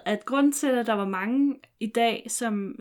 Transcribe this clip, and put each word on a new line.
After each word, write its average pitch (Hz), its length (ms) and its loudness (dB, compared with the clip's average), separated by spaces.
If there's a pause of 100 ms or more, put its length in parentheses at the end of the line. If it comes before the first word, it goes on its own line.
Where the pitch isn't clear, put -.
at 208 200 -2
grunden 277 260 4
til, 285 160 0
at 247 200 2
der 226 60 2
var 202 120 0
mange 233 500 0 (240)
i 220 80 -4
dag, 233 420 0
som 208 520 -4